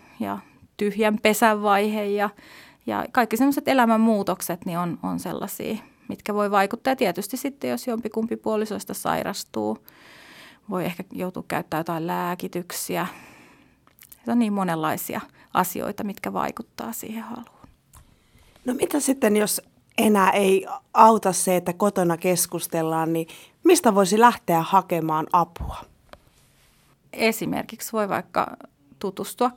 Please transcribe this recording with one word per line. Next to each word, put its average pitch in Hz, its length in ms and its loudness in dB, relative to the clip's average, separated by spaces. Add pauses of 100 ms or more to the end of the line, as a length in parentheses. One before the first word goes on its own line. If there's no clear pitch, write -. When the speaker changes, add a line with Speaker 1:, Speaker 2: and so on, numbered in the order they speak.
(200)
Speaker 1:
ja 214 180 -6 (400)
tyhjän 214 440 0
pesän 214 400 4
vaihe 208 440 2
ja, 202 240 -2 (560)
ja 101 260 -4
kaikki 226 260 0
semmoiset 277 300 2
elämänmuutokset, 220 1000 2
niin 170 120 -6
on, 175 260 -4
on - 160 -4
sellaisia, - 580 -8 (300)
mitkä 202 260 -8
voi 208 180 0
vaikuttaa. 202 400 2
Ja 269 40 0
tietysti 208 420 -2
sitten, 262 320 -8
jos 240 180 -6
jompikumpi 226 500 -4
puolisoista 214 560 -4
sairastuu, - 840 -4 (920)
voi 180 160 -4
ehkä 180 260 -8
joutua 180 360 -8
käyttämään 156 320 -4
jotain 165 280 -4
lääkityksiä. 180 1000 -6 (1160)
Se 233 60 -4
on 233 80 2
niin 214 140 2
monenlaisia 180 680 -4 (320)
asioita, - 500 -4
mitkä 196 300 -8
vaikuttaa - 600 -8
siihen 220 300 -12
haluun. 233 380 -16 (1040)
Speaker 2:
No 254 80 -2
mitä 311 260 -2
sitten, 254 380 2
jos 208 240 0 (360)
enää 202 340 4
ei 196 340 4 (280)
auta 220 400 8
se, 185 220 0
että 180 180 0
kotona 180 440 0
keskustellaan, 165 960 -2
niin 165 140 -2 (360)
mistä 294 320 6
voisi 196 240 4
lähteä 196 420 4
hakemaan 160 720 2
apua? - 440 0 (1400)
Speaker 1:
Esimerkiksi - 800 -2
voi 208 180 0
vaikka - 480 -4 (420)
tutustua 240 580 -4